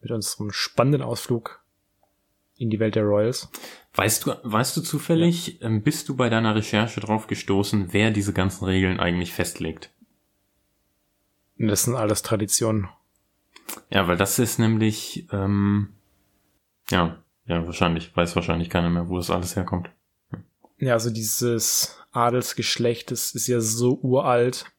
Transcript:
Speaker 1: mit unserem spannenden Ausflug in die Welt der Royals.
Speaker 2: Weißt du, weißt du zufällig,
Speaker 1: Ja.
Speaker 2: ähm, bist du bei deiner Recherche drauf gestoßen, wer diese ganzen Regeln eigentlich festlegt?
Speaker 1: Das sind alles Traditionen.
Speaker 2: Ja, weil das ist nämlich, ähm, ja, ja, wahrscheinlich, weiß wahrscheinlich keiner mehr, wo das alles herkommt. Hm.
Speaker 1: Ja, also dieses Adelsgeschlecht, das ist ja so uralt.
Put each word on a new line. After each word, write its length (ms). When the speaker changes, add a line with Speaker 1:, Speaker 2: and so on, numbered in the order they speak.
Speaker 1:
mit 100
unserem 420
spannenden 500
Ausflug 600
in 140
die 100
Welt 140
der 100
Royals. 460
Speaker 2:
Weißt 320
du, 80
weißt 320
du 60
zufällig, 800
Speaker 1:
Ja. 60
Speaker 2:
ähm, 160
bist 260
du 80
bei 140
deiner 240
Recherche 460
drauf 260
gestoßen, 680
wer 180
diese 220
ganzen 320
Regeln 360
eigentlich 340
festlegt? 560
Speaker 1:
Das 260
sind 120
alles 260
Traditionen. 640
Speaker 2:
Ja, 180
weil 80
das 220
ist 200
nämlich, 760
ähm, 600
ja, 320
ja, 200
wahrscheinlich, 500
weiß 200
wahrscheinlich 340
keiner 200
mehr, 180
wo 80
das 140
alles 260
herkommt. 340
Hm. 140
Speaker 1:
Ja, 160
also 160
dieses 880
Adelsgeschlecht, 1000
das 220
ist 160
ja 120
so 400
uralt. 680